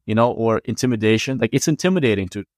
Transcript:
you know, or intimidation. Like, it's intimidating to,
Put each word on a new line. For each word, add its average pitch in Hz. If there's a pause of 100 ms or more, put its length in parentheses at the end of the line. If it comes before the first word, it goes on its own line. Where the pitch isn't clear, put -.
you 110
know, 117
or 113
intimidation. 113
Like, 113
it's 143
intimidating 139
to, 101 (140)